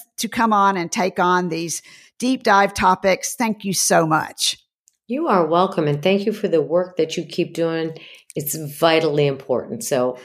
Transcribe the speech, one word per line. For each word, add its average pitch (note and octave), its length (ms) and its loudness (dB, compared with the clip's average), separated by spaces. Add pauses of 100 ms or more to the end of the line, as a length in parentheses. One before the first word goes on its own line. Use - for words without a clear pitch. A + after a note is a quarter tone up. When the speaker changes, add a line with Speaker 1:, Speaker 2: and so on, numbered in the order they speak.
(180)
Speaker 1:
to A3+ 100 -4
come A3+ 240 0
on G3 240 4
and E3+ 160 -4
take F#3+ 260 -2
on F3+ 300 2
these E3 340 -6 (360)
deep B3+ 260 -2
dive G3+ 300 4
topics. F#3 600 0
Thank A3+ 280 -2
you G3 100 -2
so E3+ 320 2
much. - 520 -2 (500)
Speaker 2:
You D4 220 -2
are F#3 160 4
welcome. F3 420 2
And D3 160 -2
thank G3 220 2
you G#3+ 80 0
for G#3 160 -4
the D#3+ 120 2
work F3 360 -2
that D#3+ 180 -2
you E3+ 80 -4
keep D3+ 300 -6
doing. E3 440 -4 (380)
It's D3 220 -6 (200)
vitally D#3+ 480 2
important. C3 600 -4
So B2+ 400 0